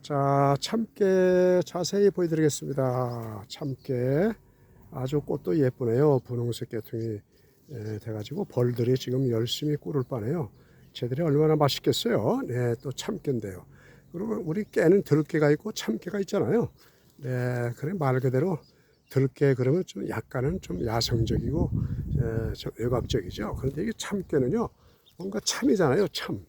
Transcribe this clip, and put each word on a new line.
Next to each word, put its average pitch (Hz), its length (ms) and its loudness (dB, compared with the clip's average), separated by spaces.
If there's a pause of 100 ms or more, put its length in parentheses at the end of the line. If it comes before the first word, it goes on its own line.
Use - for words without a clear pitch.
자, 139 600 2
참깨 185 1040 2
자세히 196 440 2
보여드리겠습니다. 131 1400 -2
참깨 139 840 -2 (600)
아주 131 280 -2
꽃도 151 380 -2
예쁘네요. 131 640 4
분홍색 120 500 -6
계통이, 113 500 -6 (520)
예, 107 260 -8
돼가지고 113 480 -8
벌들이 123 480 0
지금 131 360 -2
열심히 120 460 -2
꿀을 143 320 -4
빠네요. 123 420 -4 (440)
쟤들이 127 280 -4
얼마나 156 340 4
맛있겠어요. 151 920 2
네, 120 360 0
또 135 100 -8
참깨인데요. 107 720 -6 (460)
그리고 208 320 -6
우리 180 260 -4
깨는 185 320 6
들깨가 147 500 2
있고 214 200 -2
참깨가 208 480 -4
있잖아요. 185 500 0 (460)
네, 123 600 -2
그래 156 160 -6
말 135 280 0
그대로 135 380 0 (520)
들깨 135 440 2
그러면 135 320 0
좀 - 220 -8
약간은 131 520 -4
좀 - 240 -6
야성적이고, 117 840 0 (460)
예, 113 380 -2
좀 - 240 -10
외곽적이죠. 123 800 -2
그런데 139 260 -4
이게 220 140 -4
참깨는요, 175 720 -2 (480)
뭔가 196 240 -8
참이잖아요. 196 680 2
참. - 400 -8